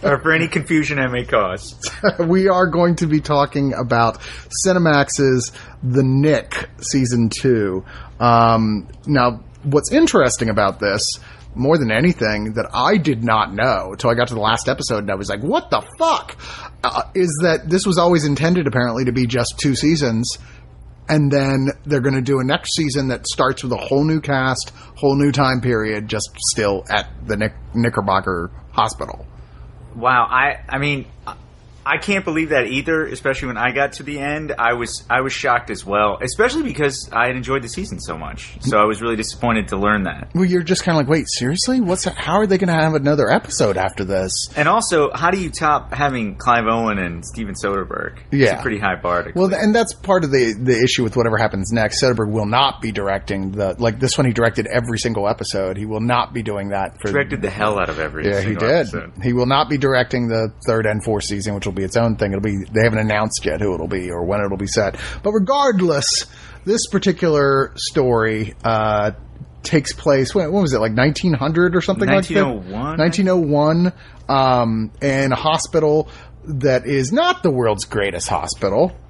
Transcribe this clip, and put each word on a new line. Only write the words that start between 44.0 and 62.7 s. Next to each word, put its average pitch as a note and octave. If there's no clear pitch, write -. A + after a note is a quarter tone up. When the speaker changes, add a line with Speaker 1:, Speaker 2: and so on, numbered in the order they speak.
Speaker 2:
this?" F#2+
Speaker 1:
And D3
also, F3+
how E3+
do F#3+
you F3+
top D3+
having B2
Clive A#2
Owen A2+
and E2+
Steven G#2
Soderbergh? F#2
It's C3+
Speaker 2:
Yeah. E2
Speaker 1:
a -
pretty G#2+
high F#2+
bar F2
to E2
Speaker 2:
Well, F#3
Speaker 1:
clear. F#3+
Speaker 2:
and G#3+
that's A3+
part F#3
of C#3
the, A#2+
the B2
issue B2+
with A2
whatever A2+
happens G2+
next. A2
Soderbergh A2+
will G#2+
not B2+
be A2
directing G2
the, G2
like, A#2
this C3
one C3+
he A#2+
directed A#2
every A#2
single G#2+
episode. G2
He G#2
will G#2+
not A#2+
be B2
doing G2+
that G2
for G2+
Speaker 1:
Directed C3+
the G2
hell G#2
out E2+
of D2+
every D#2
Speaker 2:
Yeah, G2+
he F#2+
Speaker 1:
single A2
Speaker 2:
did. C#3+
Speaker 1:
episode. F2
Speaker 2:
He A#2+
will B2
not C3+
be D3
directing B2+
the A2+
third A2+
and G#2+
fourth G#2
season, G2+
which G2
will F#2+
be F#2+
its F#2
own A#2
thing. G2+
It'll G2
be, G2+